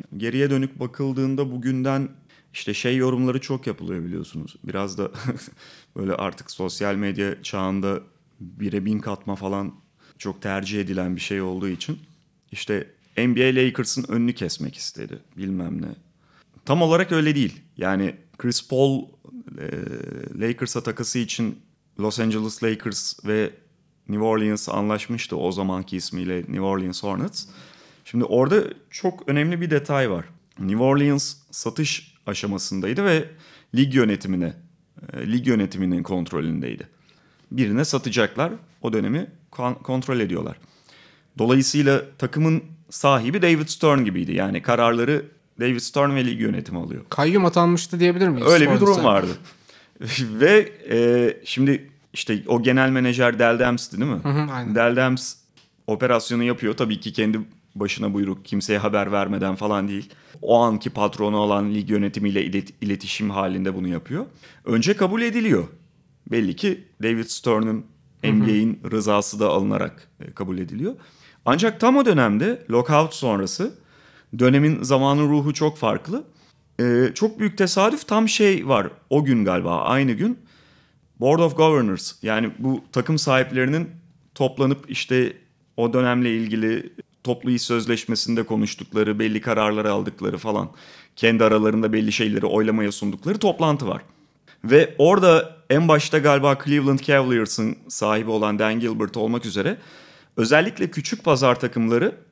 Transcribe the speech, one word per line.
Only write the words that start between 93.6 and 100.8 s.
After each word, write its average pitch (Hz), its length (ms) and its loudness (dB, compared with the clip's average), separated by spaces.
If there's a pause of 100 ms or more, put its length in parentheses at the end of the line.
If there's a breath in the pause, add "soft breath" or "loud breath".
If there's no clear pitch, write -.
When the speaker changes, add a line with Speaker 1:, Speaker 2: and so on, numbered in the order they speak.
Speaker 1:
var. 90 140 -4 (640 soft breath)
Ve 135 340 6
orada 175 580 6 (140)
en 156 180 4
başta 151 300 4
galiba 139 460 4
Cleveland 139 340 2
Cavaliers'ın 127 800 0 (120)
sahibi 107 420 0
olan 104 280 0
Dan 110 220 0
Gilbert 110 360 -4
olmak 117 300 -2
üzere 104 300 -2 (600 loud breath)
özellikle 156 540 2